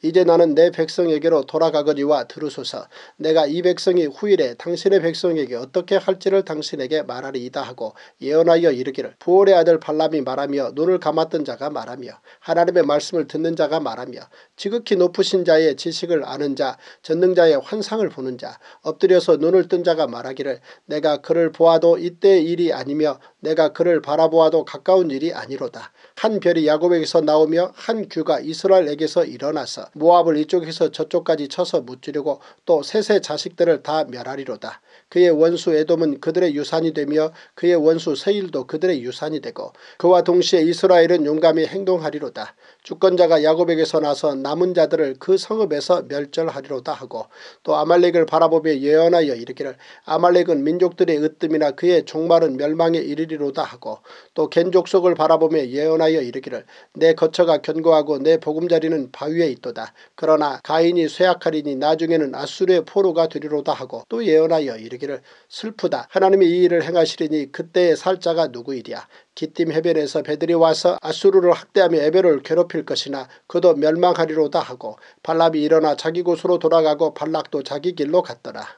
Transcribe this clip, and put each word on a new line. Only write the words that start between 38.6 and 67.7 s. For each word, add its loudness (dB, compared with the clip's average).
그들의 -2
유산이 -8
되고 -14
그와 4
동시에 2
이스라엘은 4
용감히 2
행동하리로다. -6
주권자가 4
야곱에게서 2
나서 -2
남은 -2
자들을 0
그 2
성읍에서 -2
멸절하리로다 -6
하고 -12
또 0
아말렉을 4
바라보며 2
예언하여 2
이르기를, -12
"아말렉은 0
민족들의 -2
으뜸이나 -4
그의 -2
종말은 0
멸망에 -2
이르리로다." -6
하고 -14
또 -2
겐 0
족속을 2
바라보며 2
예언하여 0
이르기를, -10
"내 4
거처가 2
견고하고 0
내 2
보금자리는 -2
바위에 -2
있도다. -10
그러나 0
가인이 2
쇠약하리니 0
나중에는 0
아수르의 0
포로가 0
되리로다." -4
하고 -10
또 -6
예언하여 2
이르기를, -12
"슬프다. -6
하나님이 4
이 2
일을 2
행하시리니 -2
그때의 0